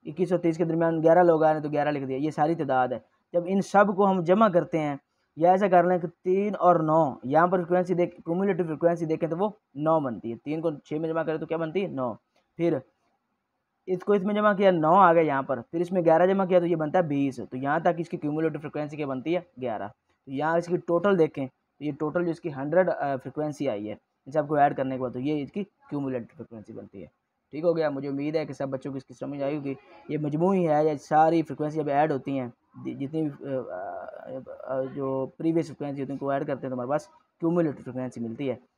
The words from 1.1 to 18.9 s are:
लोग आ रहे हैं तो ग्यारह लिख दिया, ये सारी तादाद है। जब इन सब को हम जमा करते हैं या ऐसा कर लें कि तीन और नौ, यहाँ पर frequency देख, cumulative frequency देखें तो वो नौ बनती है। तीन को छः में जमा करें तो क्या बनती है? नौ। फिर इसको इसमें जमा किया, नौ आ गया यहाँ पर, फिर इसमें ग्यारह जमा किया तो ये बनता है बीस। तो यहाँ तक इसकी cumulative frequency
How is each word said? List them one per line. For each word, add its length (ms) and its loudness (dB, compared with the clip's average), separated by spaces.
लोग 220 6
आ 40 6
रहे 60 4
हैं 100 -2
तो 60 -4
ग्यारह 220 0
लिख 120 -4
दिया, 140 -4
ये 140 -2
सारी 240 0
तादाद 380 0
है। 120 -10
जब 140 0
इन 140 0
सब 340 4
को 100 4
हम 180 2
जमा 260 4
करते 280 0
हैं 220 -2
या 160 6
ऐसा 140 2
कर 180 6
लें 140 2
कि 80 -6
तीन 480 -2
और 260 6
नौ, 440 2
यहाँ 220 4
पर 100 2
frequency 380 0
देख, 200 0
cumulative 400 0
frequency 400 0
देखें 240 -2
तो 60 -4
वो 240 -4
नौ 220 2
बनती 320 -6
है। 60 -8
तीन 240 -6
को 100 -2
छः 280 -8
में 100 -4
जमा 140 -2
करें 160 -4
तो 60 -8
क्या 120 -6
बनती 240 -4
है? 60 -4
नौ। 300 -6
फिर 240 0
इसको 280 0
इसमें 200 0
जमा 180 4
किया, 180 6
नौ 240 4
आ 180 8
गया 100 6
यहाँ 200 0
पर, 180 -4
फिर 200 -6
इसमें 220 -2
ग्यारह 300 6
जमा 120 0
किया 140 4
तो 60 0
ये 100 2
बनता 240 0
है 80 2
बीस। 320 -2
तो 180 -10
यहाँ 240 0
तक 180 2
इसकी 180 -8
cumulative 420 -2
frequency 380 -8